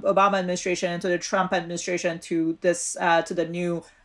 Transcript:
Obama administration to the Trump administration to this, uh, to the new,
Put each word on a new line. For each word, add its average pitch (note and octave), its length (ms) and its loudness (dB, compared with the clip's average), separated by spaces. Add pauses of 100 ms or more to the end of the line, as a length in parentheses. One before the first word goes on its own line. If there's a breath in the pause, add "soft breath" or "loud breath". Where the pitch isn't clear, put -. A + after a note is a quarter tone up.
Obama G3 360 4
administration F3+ 640 -2
to G3 60 -2
the F3+ 120 2
Trump F#3 320 0
administration E3+ 680 -2
to E3 420 -2
this, F3 380 0
uh, E3+ 240 4
to F#3 100 -6
the E3+ 120 0
new, E3+ 380 -4 (220 soft breath)